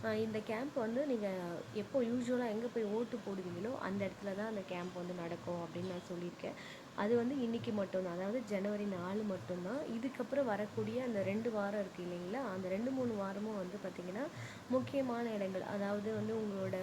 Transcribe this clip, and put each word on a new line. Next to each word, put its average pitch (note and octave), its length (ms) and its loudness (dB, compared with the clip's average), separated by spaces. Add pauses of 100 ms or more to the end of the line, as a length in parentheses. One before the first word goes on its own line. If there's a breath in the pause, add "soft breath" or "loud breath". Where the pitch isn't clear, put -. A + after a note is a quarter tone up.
அ, A3 140 2
இந்த A3 200 2
கேம்ப் A3+ 360 -2
வந்து B3 320 2
நீங்க G#3+ 220 2 (460)
எப்போ G#3+ 280 2
யூசுவலா A#3+ 460 2
எங்க A3 260 0
போய் A3+ 100 2
ஓட்டு A3+ 320 2
போடுவீங்களோ F#3+ 640 -2
அந்த G3 280 0
இடத்துல F#3+ 300 -4
தான் G#3+ 100 -2
அந்த A3 220 -2
கேம்ப் F3+ 260 -4
வந்து F3+ 200 -4
நடக்கும் E3+ 480 -4
அப்படின்னு F3 280 -4
நான் F3 200 -6
சொல்லியிருக்கேன். F3 460 -4 (400 loud breath)
அது G#3+ 200 4
வந்து B3 260 2
இன்னைக்கு A#3 300 0
மட்டும்தான், F#3+ 420 2
அதாவது G3 260 0
ஜனவரி G#3 440 0
நாலு G3 380 0
மட்டும்தான். F#3 560 -2 (180)
இதுக்கப்புறம் C4 480 0
வரக்கூடிய G#3+ 600 0
அந்த A3 180 2
ரெண்டு G#3+ 280 2
வாரம் G#3 300 2
இருக்கு F#3+ 220 -4
இல்லைங்களா, F3+ 380 -2 (140)
அந்த F#3+ 140 -2
ரெண்டு G#3+ 220 2
மூணு B3+ 240 2
வாரமும் G3+ 420 0
வந்து F#3 280 -4
பாத்தீங்கன்னா F#3 400 -4 (460 loud breath)
முக்கியமான B3 600 2
இடங்கள், F#3+ 320 0
அதாவது G#3 520 0
வந்து G#3+ 200 0
உங்களோட G3 480 0